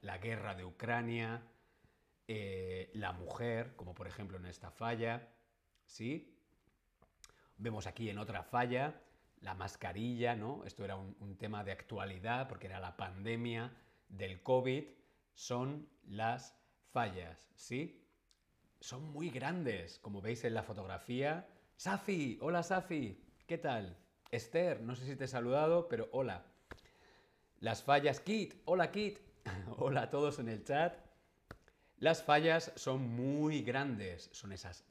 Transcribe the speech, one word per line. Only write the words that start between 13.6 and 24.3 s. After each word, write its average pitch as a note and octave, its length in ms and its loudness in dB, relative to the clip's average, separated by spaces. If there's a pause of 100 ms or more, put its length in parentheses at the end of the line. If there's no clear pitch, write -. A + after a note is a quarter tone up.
del F#2+ 340 -6
covid, C3 420 4 (500)
son C#3 540 -2 (200)
las A2+ 460 -2 (380)
fallas, F#2 640 -4
¿sí? - 480 -6 (760)
Son D3 300 -10
muy D3+ 200 -4
grandes, B2+ 680 -2
como G2+ 220 -8
veis A2+ 240 -2
en A#2 100 2
la G#2+ 80 2
fotografía. A#2+ 840 -2 (300)
Safi, F3+ 640 0
hola E3+ 220 2
Safi, E3 560 0 (280)
¿qué E3 120 -2
tal? A2+ 380 -2 (340)